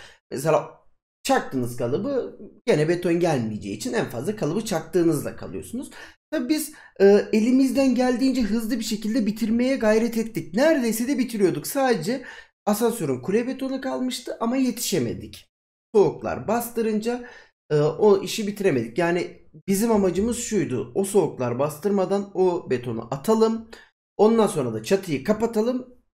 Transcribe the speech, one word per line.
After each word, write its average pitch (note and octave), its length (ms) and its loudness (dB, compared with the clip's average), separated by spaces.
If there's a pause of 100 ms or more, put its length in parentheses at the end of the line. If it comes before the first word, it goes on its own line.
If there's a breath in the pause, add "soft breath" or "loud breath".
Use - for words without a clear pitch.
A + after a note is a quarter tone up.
(300 loud breath)
mesela D3 500 0 (420)
çaktınız C3 540 -2
kalıbı, G3+ 600 -4 (280)
gene D#3 220 4
beton F3 320 0
gelmeyeceği A2 560 -2
için - 160 -8
en G3+ 180 -2
fazla D3+ 260 -6
kalıbı E3+ 280 -2
çaktığınızla D#3+ 720 0
kalıyorsunuz. F#2 540 -10 (400 loud breath)
Tabii B3+ 180 -4
biz, D4+ 240 -2 (280 loud breath)
e, G3 40 8 (280)
elimizden B3+ 600 4
geldiğince B3+ 480 2
hızlı A3+ 360 -2
bir A3+ 60 -4
şekilde G#3+ 420 -2
bitirmeye A#3 500 0
gayret A3+ 420 2
ettik. - 360 -6
Neredeyse A#3+ 540 2
de C#4 100 0
bitiriyorduk. F#3 480 0
Sadece B3+ 560 0 (440 loud breath)
asansörün G#3 560 0
kule A3+ 240 0
betonu C4 340 -6
kalmıştı B3+ 600 -6
ama A#3+ 160 0
yetişemedik. D#3+ 920 -2 (440)
Soğuklar B2+ 540 2
bastırınca, A#3 800 -4 (420 loud breath)
e, D3+ 100 2
o G3 420 4
işi G3+ 240 -6
bitiremedik. D#3 520 0
Yani F3 440 -2 (260)
bizim G3+ 240 2
amacımız G3+ 460 2
şuydu. B2+ 560 -2
O G3 100 0
soğuklar B2+ 540 0
bastırmadan G3 760 0
o F3 360 0
betonu A#2+ 400 -4
atalım. A3+ 600 0 (460 loud breath)
Ondan A3 300 6
sonra B2 260 -2
da G#2+ 100 -6
çatıyı F3 420 -2
kapatalım. A3 680 -2 (220)